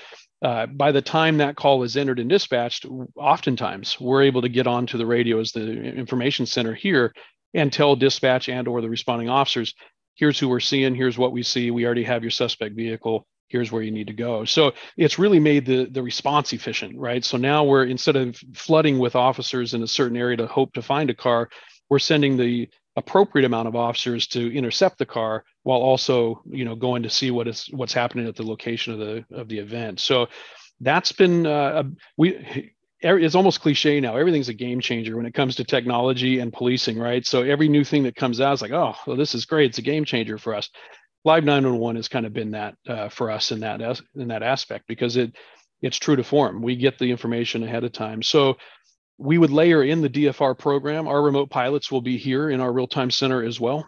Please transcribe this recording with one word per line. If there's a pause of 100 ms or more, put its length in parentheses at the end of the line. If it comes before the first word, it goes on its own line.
(420)
uh,
by
the
time
that
call
is
entered
and
dispatched, (300)
oftentimes
we're
able
to
get
onto
the
radio
as
the
information
center
here (400)
and
tell
dispatch
and
or
the
responding
officers, (460)
"Here's
who
we're
seeing,
here's
what
we
see,
we
already
have
your
suspect
vehicle, (240)
here's
where
you
need
to
go."
So (240)
it's
really
made
the, (120)
the
response
efficient, (160)
right?
So
now
we're,
instead
of (160)
flooding
with
officers
in
a
certain
area
to
hope
to
find
a
car, (400)
we're
sending
the (280)
appropriate
amount
of
officers
to (140)
intercept
the (120)
car (200)
while
also,
you
know,
going
to
see
what
is,
what's
happening
at
the
location
of
the,
of
the
event.
So (540)
that's
been,
uh,
a, (260)
we, (720)
er,
it's
almost
cliche
now.
Everything's
a
game
changer
when
it
comes
to
technology
and
policing,
right?
So
every
new
thing
that
comes
out
is
like,
"Oh, (120)
well,
this
is
great.
It's
a
game
changer
for
us." (540)
Live
nine
one
one
has
kind
of
been
that, (120)
uh,
for
us
in
that
as-, (120)
in
that
aspect,
because
it, (460)
it's
true
to
form.
We
get
the
information
ahead
of
time.
So (600)
we
would
layer
in
the
D
F
R
program.
Our
remote
pilots
will
be
here
in
our
real-time
center
as
well.